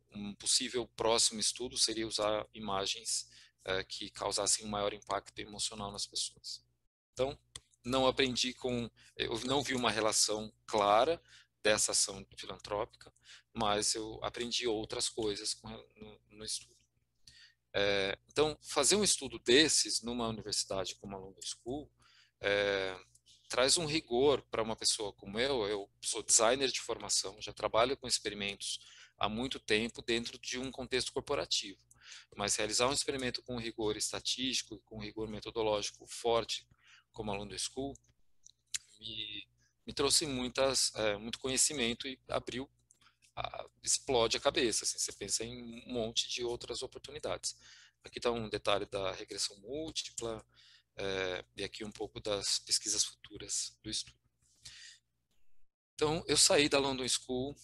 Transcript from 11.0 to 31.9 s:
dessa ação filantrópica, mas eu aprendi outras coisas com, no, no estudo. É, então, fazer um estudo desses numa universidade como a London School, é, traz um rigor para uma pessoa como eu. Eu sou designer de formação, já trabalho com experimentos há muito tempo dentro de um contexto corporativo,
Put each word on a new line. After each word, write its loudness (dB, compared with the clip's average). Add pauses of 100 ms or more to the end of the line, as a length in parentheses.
dessa 4
ação 0 (120)
filantrópica, -6 (400)
mas 2
eu -6
aprendi -2
outras -2
coisas -2
com, -10
no, -16 (100)
no -16
estudo. -8 (960)
É, 0 (100)
então, 0
fazer 2
um 4
estudo 0
desses 6
numa -2
universidade -4
como -12
a -10
London -16
School, -8 (520)
é, 2 (480)
traz 4
um 0
rigor 4
para 0
uma -2
pessoa 0
como -8
eu. 2
Eu -2 (120)
sou -4
designer 6
de -4
formação, -2
já -10
trabalho 4
com -10
experimentos -4 (380)
há 0
muito -4
tempo 0
dentro -2
de -6
um -6
contexto -4
corporativo, -2 (560)